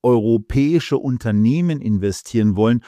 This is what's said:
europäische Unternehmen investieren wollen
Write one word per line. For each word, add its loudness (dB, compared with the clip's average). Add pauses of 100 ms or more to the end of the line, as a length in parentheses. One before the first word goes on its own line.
europäische 0
Unternehmen 0
investieren -2
wollen 2